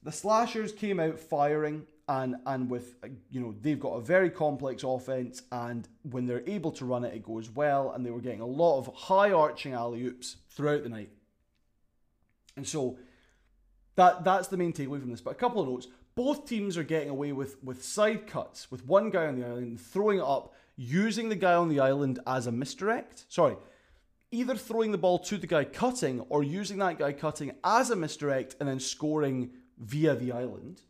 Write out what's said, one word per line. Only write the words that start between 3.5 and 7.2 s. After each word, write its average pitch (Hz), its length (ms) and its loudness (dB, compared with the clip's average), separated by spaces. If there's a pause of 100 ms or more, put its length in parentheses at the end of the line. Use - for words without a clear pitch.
they've 143 180 0
got 110 140 -4
a 117 80 -4
very 175 280 4
complex 139 540 -2
offense, 127 680 -4
and 120 360 -6 (220)
when 123 160 -4
they're 123 220 -4
able 170 240 -2
to 135 140 -10
run 123 180 -2
it, 120 100 -4
it 110 100 -10